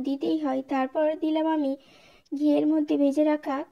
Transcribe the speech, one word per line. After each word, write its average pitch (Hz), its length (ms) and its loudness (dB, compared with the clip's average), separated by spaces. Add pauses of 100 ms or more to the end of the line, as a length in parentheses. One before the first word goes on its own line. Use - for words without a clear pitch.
দিতেই 320 360 -2
হয়। 269 180 -2 (120)
তারপর 269 320 0 (180)
দিলাম 311 240 0 (100)
আমি 277 140 0 (600)
ঘিয়ের 294 360 2
মধ্যে 302 300 0
ভেজে 285 260 2
রাখা 294 340 0 (140)